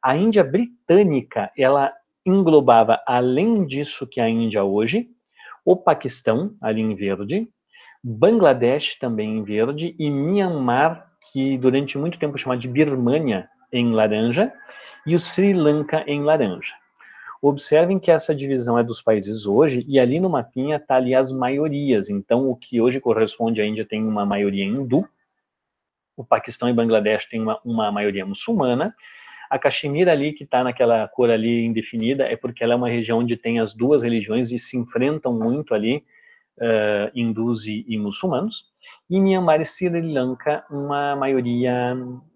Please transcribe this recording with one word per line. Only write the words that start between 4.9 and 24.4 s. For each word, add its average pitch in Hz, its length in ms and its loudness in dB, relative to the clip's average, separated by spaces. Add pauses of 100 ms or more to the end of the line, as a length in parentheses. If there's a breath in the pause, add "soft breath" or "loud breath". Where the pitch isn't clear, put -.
o 185 140 6
Paquistão, 156 840 0
ali 110 220 -2
em 110 140 -2
verde, 101 520 -4 (560 soft breath)
Bangladesh 131 960 2
também 107 380 -4
em 107 60 -4
verde, 135 560 -2
e 151 120 -2
Myanmar, 156 1000 0 (180)
que 135 280 -2
durante 135 400 0
muito 165 200 -4
tempo 143 200 -6
chamado 127 220 -4
de 123 80 -8
Birmânia, 127 760 0 (240)
em 120 220 0
laranja, 113 580 2 (560 loud breath)
e 156 80 0
o 170 60 4
Sri 196 320 0
Lanka 151 540 2
em 143 160 -2
laranja. 143 500 0 (680 loud breath)
Observem 151 560 2
que - 120 0
essa 156 240 2
divisão 131 440 0
é 117 40 4
dos 117 200 -4
países 107 440 -2
hoje, 123 400 2
e 139 140 2
ali 127 180 2
no 185 120 0
mapinha 143 500 -4
tá 135 160 0
ali 127 180 0
as 131 160 2
maiorias. 135 800 -2
Então, 113 400 -2
o 123 80 -4
que 120 240 -4
hoje 127 200 0
corresponde 113 600 -2
à 107 60 0
Índia 107 180 -6
tem 107 180 -6
uma 107 220 -2
maioria 101 400 -2